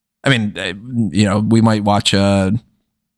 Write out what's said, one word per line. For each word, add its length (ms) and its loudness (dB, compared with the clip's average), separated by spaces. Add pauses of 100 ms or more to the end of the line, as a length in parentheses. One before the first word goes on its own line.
(220)
I 60 0
mean, 300 0
uh, 160 -6 (420)
you 80 4
know, 160 0
we 220 2
might 200 2
watch, 320 0
uh, 360 2 (680)